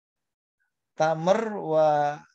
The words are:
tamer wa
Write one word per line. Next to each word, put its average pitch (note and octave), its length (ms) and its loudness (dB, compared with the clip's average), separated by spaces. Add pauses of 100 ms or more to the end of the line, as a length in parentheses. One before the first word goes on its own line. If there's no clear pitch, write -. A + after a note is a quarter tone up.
(960)
tamer E3 460 0 (180)
wa D3+ 600 0 (160)